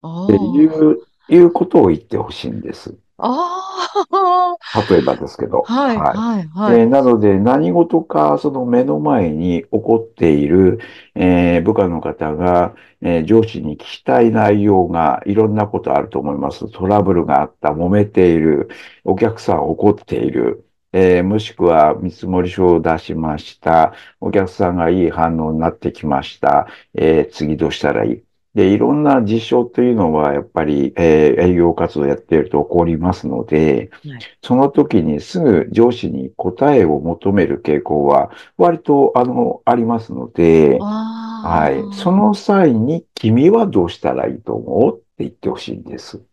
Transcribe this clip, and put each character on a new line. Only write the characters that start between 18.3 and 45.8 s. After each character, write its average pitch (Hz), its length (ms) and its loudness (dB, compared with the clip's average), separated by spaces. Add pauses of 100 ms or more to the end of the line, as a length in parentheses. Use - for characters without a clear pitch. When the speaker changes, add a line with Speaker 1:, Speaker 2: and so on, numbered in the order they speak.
Speaker 2:
い 82 60 2
る、 78 320 0 (340)
お 95 140 -2
客 107 240 -2
さ 90 140 -2
ん 73 140 -2
怒 98 200 2
っ - 60 2
て - 200 -10
い 62 160 -2
る、 60 340 -4 (280)
え 92 260 4
ー、 87 40 -2
も 104 160 0
し 107 120 -10
く 90 140 -4
は 78 300 4
見 90 160 -8
積 - 140 -16
も 90 160 -2
り 90 80 -4
書 90 260 2
を 82 40 2
出 82 200 -2
し - 160 -12
ま 80 220 -6
し - 220 -18
た。 82 340 2 (280)
お 90 100 -6
客 95 180 0
さ 90 220 -2
ん 90 60 -4
が 85 120 0
い 90 180 2
い - 20 0
反 82 280 -2
応 80 140 -4
に 78 80 -4
な 80 100 0
っ - 80 -8
て - 140 -6
き - 140 -16
ま 71 180 -2
し - 160 -18
た。 71 280 0 (260)
え 78 360 2
ー、 - 40 -20
次 76 240 -4
ど 78 100 -2
う 69 40 -2
し - 80 -12
た 73 120 -2
ら 53 140 -2
い 57 60 -4
い？ - 120 -8 (320)
で、 98 100 2
い 104 140 2
ろ 123 140 2
ん 151 100 0
な 135 180 2
事 110 180 -2
象 123 240 0
と 123 200 -2
い 123 80 2
う 117 40 0
の 90 160 0
は、 76 220 0
や 71 80 -4
っ - 20 -14
ぱ - 220 -6
り、 71 300 -2
え 78 420 4
ー、 - 60 0
営 90 100 4
業 85 220 2
活 82 240 -4
動 71 80 0
や 69 80 0
っ - 20 -16
て - 180 -6
い 78 40 4
る 73 100 -4
と - 140 0
起 - 60 -6
こ 85 140 0
り 85 140 -2
ま 87 160 -2
す - 140 -8
の 62 180 -6
で、 76 460 0
Speaker 1:
は 139 260 -18
い。 - 20 -18 (240)
Speaker 2:
そ - 120 0
の 139 140 4
時 - 340 0
に 76 180 -4
す - 180 -8
ぐ 107 320 2
上 120 200 4
司 - 180 -8
に 65 260 -8
答 135 400 0
え 110 80 4
を 76 160 0
求 85 320 -4
め 95 140 2
る 69 160 -4
傾 73 220 -2
向 73 240 -2
は、 67 240 2 (260)
割 175 220 2
と、 139 360 2
あ 123 80 2
の、 123 420 -4
あ 120 100 2
り 117 100 -2
ま 117 140 -2
す 113 160 -12
の 64 160 -10
で、 80 500 4
Speaker 1:
あ - 640 -8
ー。 - 20 -6
Speaker 2:
は 78 220 0
い。 67 240 -6
そ - 180 -4
の 208 220 2
際 190 400 2
に、 131 400 -2
「君 123 380 2
は 226 160 2
ど 107 160 0
う 82 80 -4
し - 80 -18
た 65 140 -4
ら 65 140 -4
い 64 100 -8
い - 40 -18
と 60 120 -8
思 71 400 -2
う？」 - 40 -14
っ - 20 -20
て - 40 -20 (160)
言 - 80 -8
っ - 40 -12
て - 180 -8
ほ - 80 -6
し 57 180 -12
い - 20 -16
ん 50 60 -18